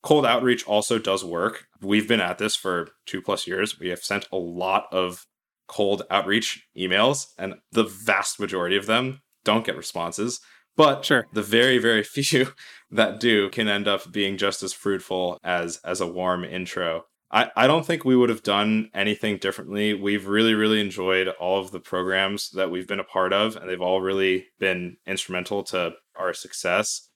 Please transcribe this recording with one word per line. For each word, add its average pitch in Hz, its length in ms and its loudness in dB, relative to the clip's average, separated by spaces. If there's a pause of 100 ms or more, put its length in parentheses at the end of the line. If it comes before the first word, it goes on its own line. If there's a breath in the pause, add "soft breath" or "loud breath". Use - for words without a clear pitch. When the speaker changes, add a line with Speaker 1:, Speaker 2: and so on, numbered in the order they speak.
Speaker 1:
cold 147 220 6
outreach 120 420 2
also 107 320 2
does 95 260 -2
work. 87 400 -4 (160)
We've 104 260 2
been 113 140 2
at 90 160 -2
this 104 180 -2
for 87 340 -4 (180)
two 92 160 -8
plus - 240 -4
years. 92 320 -4
We 90 100 -6
have 87 140 -8
sent 101 280 -4
a 95 60 -4
lot 90 540 -2
of 92 340 -2 (420)
cold 101 440 0
outreach 101 560 0 (100)
emails, 104 640 2
and 95 160 -8 (160)
the 113 120 4
vast 101 560 -2
majority 92 380 -2
of 98 80 -2
them 131 380 -2 (200)
don't 113 220 2
get 92 100 -4
responses. 85 640 -6 (380 soft breath)
But 143 280 6
Speaker 2:
Sure. 127 280 2
Speaker 1:
the 107 80 -2
very, 117 380 4
very 110 240 2
<laughs> - 140 -10
few 135 360 0 (380 loud breath)
that 107 280 2
do 107 300 4
can 107 180 -2
end 101 200 0
up 95 240 0
being 98 260 -2
just 98 240 -2
as 95 120 -6
fruitful 92 720 -2
as, 85 400 -2
as 92 160 -4
a 90 80 -2
warm 90 360 -2
intro. 87 640 -6 (260)
I, 113 240 4
I 120 100 6
don't 156 200 4
think 170 200 -4
we 131 100 6
would 123 140 6
have 113 140 -2
done 107 500 0
anything 104 440 -2
differently. 101 580 -4
We've 98 320 -2
really, 110 260 4
really 107 280 2
enjoyed 95 480 0
all 92 300 -2
of 92 120 -8
the 90 80 -10
programs 95 720 -2
that 92 180 -2
we've 90 180 -6
been 98 120 -6
a 92 40 -6
part 95 300 0
of, 107 220 2
and 90 120 -12
they've 90 140 -6
all 92 200 0
really 95 480 0 (100)
been 90 380 -2 (100)
instrumental 92 560 -6
to 87 320 -4 (200)
our 90 180 -4
success. - 840 -4